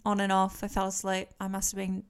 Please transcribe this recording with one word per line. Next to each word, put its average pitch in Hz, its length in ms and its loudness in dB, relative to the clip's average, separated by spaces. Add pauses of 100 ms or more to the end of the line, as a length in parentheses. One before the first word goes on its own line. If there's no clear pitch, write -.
on 202 140 2
and 196 120 4
off. 190 320 2
I 202 40 -4
fell 190 180 0
asleep. 190 420 -2 (100)
I 190 100 -4
must 196 240 -2
have 196 60 -6
been 190 320 -2